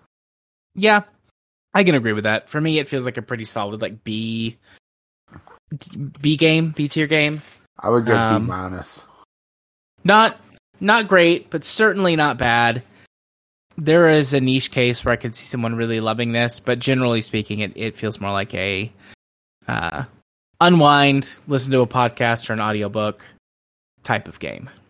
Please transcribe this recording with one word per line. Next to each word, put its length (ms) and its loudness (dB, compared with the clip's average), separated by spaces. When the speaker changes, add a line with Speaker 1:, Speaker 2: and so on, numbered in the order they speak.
Speaker 1:
Yeah, 280 2
I 100 4
can 120 4
agree 180 0
with 100 -2
that. 260 -2
For 120 -4
me, 180 0
it 80 -4
feels 180 -4
like 120 -6
a 40 -6
pretty 240 -10
solid, 360 -6
like, 220 -8
B 540 -6
D-, 220 -18
B 160 2
game, 340 4
B 160 -4
tier 200 -2
game. 340 0
Speaker 2:
I 100 -4
would 160 2
go 100 4
Speaker 1:
Um, 300 2
Speaker 2:
B 40 -4
minus. 560 -10
Speaker 1:
not, 340 4
not 280 2
great, 420 2
but 140 -6
certainly 520 0
not 220 0
bad. 460 2
There 320 4
is 240 4
a 60 2
niche 320 0
case 320 0
where 100 0
I 40 4
could 180 -8
see 100 -8
someone 300 -4
really 240 -4
loving 320 -2
this, 280 -2
but 200 -2
generally 420 0
speaking, 380 -6
it, 160 -6
it 220 -8
feels 240 -6
more 100 -6
like 220 -6
a, 380 -4
uh, 360 -6
unwind, 720 4
listen 240 -2
to 100 4
a 60 2
podcast 600 -2
or 40 -4
an 80 -4
audiobook 640 -4
type 240 -4
of 120 -20
game. 300 -12